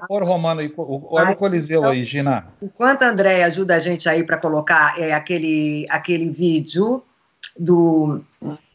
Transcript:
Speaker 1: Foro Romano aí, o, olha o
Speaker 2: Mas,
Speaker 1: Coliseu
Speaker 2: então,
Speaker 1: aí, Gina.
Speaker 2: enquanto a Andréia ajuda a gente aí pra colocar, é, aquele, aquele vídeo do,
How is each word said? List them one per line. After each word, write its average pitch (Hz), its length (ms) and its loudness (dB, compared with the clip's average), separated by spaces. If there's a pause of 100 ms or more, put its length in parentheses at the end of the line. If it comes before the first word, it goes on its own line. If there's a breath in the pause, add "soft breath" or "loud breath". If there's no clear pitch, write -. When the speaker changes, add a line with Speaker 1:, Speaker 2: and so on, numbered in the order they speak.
Speaker 1:
Foro 196 220 -2
Romano 165 340 0
aí, 151 160 -6
o, 139 380 -8
olha 165 100 4
o 190 40 2
Speaker 2:
Mas, 196 100 -2
Speaker 1:
Coliseu 165 400 0
Speaker 2:
então, 143 120 2
Speaker 1:
aí, 127 140 -2
Gina. 131 400 -2 (160)
Speaker 2:
enquanto 254 400 0
a 247 80 4
Andréia 190 380 2
ajuda 175 280 0
a 165 40 4
gente 175 280 -2
aí 165 160 2
pra 160 140 -2
colocar, 156 640 0
é, 156 140 0
aquele, 151 760 -2
aquele 165 400 -2
vídeo 165 720 0 (560)
do, 165 640 2 (540)